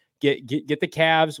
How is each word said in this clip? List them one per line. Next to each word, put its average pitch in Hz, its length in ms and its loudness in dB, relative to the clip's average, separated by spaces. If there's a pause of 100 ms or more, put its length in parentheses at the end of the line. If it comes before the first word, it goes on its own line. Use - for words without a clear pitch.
(200)
get, 139 280 -2
get, 139 180 -6
get 147 160 -4
the 175 60 -4
Cavs 160 540 2